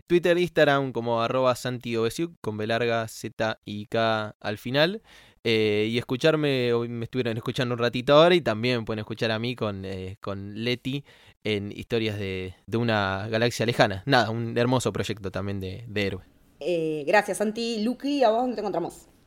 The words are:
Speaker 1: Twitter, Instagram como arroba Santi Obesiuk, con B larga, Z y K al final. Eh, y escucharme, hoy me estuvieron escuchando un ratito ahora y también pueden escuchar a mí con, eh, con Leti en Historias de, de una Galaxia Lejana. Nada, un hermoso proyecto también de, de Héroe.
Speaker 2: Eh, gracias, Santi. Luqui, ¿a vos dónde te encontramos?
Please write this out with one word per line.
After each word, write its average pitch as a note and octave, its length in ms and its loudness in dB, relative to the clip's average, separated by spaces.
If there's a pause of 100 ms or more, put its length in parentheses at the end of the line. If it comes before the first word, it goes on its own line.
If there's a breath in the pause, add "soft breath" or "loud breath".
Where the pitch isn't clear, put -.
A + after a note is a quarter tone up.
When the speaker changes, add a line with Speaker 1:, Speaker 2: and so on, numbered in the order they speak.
Speaker 1:
Twitter, F3 300 4
Instagram C#3+ 560 4
como A#2 280 0
arroba B2 340 2
Santi A#2+ 420 -6
Obesiuk, E3 420 -2
con G#2+ 160 -6
B G#2+ 120 -4
larga, A2+ 420 0
Z A2 560 -4
y G#2 220 -8
K A2 520 0
al G#2 180 -6
final. D#3 440 0 (420 loud breath)
Eh, G#2+ 480 2
y A#2+ 60 -2
escucharme, C3+ 760 2
hoy A#2+ 160 0
me A#2 160 -8
estuvieron A#2 320 -2
escuchando B2 400 -4
un A2+ 40 -4
ratito A#2+ 340 2
ahora E3 200 10
y F3 60 6
también A#2 460 0
pueden A2 140 -4
escuchar A#2 320 -4
a A2 80 -2
mí A#2+ 180 -4
con, G2+ 260 -4
eh, F#2+ 380 -8
con G2+ 420 -8
Leti B2+ 400 -4 (400 soft breath)
en G#2 300 -2
Historias A2 440 -2
de, F#2 380 -6 (100)
de G#2 120 -2
una G#2 520 0
Galaxia A2+ 360 0
Lejana. A2+ 400 2
Nada, A#2+ 240 4
un A#2 280 -4
hermoso A#2+ 360 2
proyecto G2 380 -6
también G2 280 -4
de, F#2+ 260 -10
de G#2 220 -2
Héroe. F2+ 160 -6 (380)
Speaker 2:
Eh, D#3 440 -2
gracias, G3 340 2
Santi. A3 440 -2
Luqui, C4+ 400 -2
¿a A3 60 6
vos A3+ 140 2
dónde B3 120 -2
te G#3 60 -6
encontramos? F3 480 -6 (180)